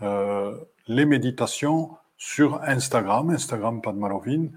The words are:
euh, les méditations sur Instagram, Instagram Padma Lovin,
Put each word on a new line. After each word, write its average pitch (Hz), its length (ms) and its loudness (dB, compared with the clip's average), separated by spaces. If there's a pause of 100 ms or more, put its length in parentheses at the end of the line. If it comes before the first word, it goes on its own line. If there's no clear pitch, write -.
euh, 101 560 -2 (300)
les 127 180 4
méditations 143 880 0 (220)
sur 147 460 2
Instagram, 127 640 2
Instagram 117 500 -2
Padma 101 300 -4
Lovin, 120 480 -2